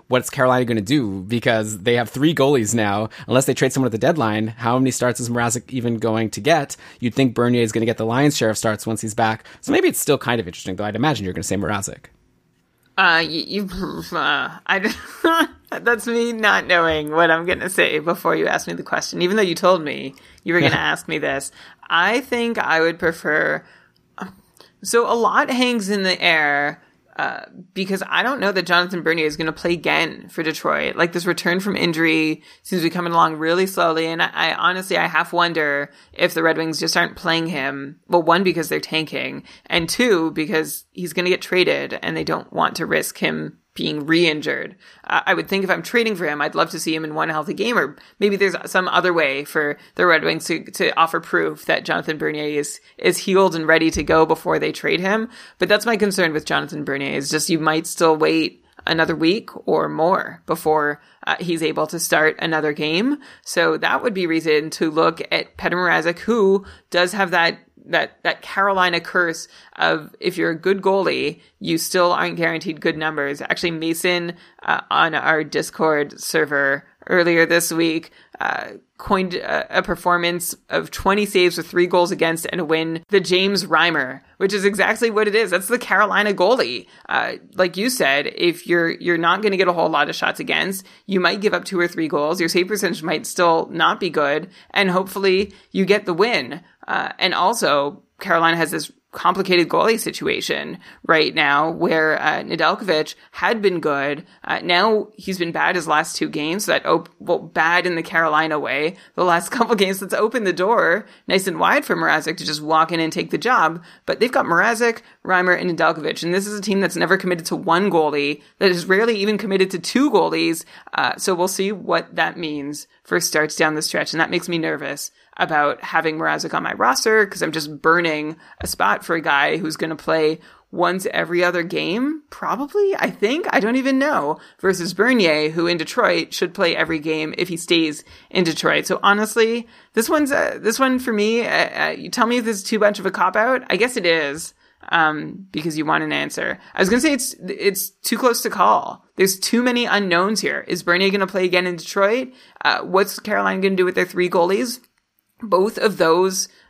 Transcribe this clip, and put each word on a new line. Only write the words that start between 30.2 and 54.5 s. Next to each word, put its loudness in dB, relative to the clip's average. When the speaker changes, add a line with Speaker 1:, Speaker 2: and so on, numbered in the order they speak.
Speaker 2:
for -6
Detroit. -2
Like, 0
this -4
return 0
from -4
injury 0
seems -4
to 2
be -2
coming -4
along 2
really 2
slowly, 0
and -4
I, 2
I 0
honestly, -2
I 0
half -2
wonder 0
if 0
the 0
Red 2
Wings -4
just -2
aren't 0
playing -2
him. -8
Well, 4
one, 4
because 0
they're -2
tanking, -6
and -2
two, 2
because -4
he's -10
gonna -2
get -2
traded, 0
and -4
they -4
don't -6
want -2
to -6
risk -2
him -4
being -6
re-injured. 0
Uh, 0
I 2
would -4
think 0
if -2
I'm -2
trading 0
for -6
him, -4
I'd -4
love 0
to -8
see -2
him -4
in -8
one -2
healthy -4
game, -2
or 0
maybe 2
there's 0
some -2
other 2
way 0
for -2
the 2
Red 4
Wings -2
to, -4
to -2
offer 2
proof -2
that -2
Jonathan -4
Bernier -4
is, -6
is 0
healed 4
and -2
ready 4
to -2
go 4
before 0